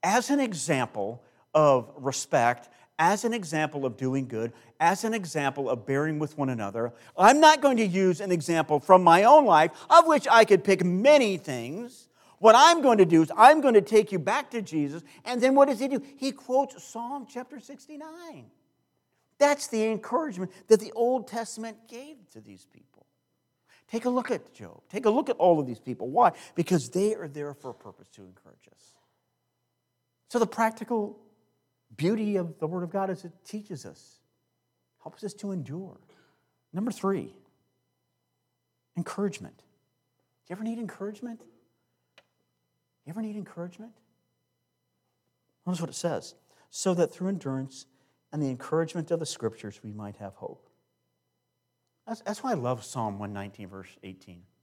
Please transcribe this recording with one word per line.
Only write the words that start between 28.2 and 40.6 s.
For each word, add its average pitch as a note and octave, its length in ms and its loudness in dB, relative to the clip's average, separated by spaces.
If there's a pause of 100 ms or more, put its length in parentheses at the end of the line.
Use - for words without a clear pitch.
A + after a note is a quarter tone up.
encourage - 500 -20
us. - 200 -20 (1300)
So A#3+ 120 -4
the A3+ 60 0
practical A3+ 720 -6 (760)
beauty G#3 400 -4
of E3+ 220 -6
the D#3+ 80 -8
Word F3 160 -6
of E3+ 80 -10
God G3 180 -4
is F#3+ 160 -8
it E3+ 80 -18 (120)
teaches G#3 420 -16
us, - 340 -20 (800)
helps - 220 -20
us G#3 120 -12
to G3+ 180 -12
endure. E3+ 480 -12 (720)
Number G#3+ 180 -6
three, F#3+ 460 -6 (1600)
encouragement. - 600 -10
Do - 60 -20 (840)
you F3+ 80 -14
ever A3 80 -14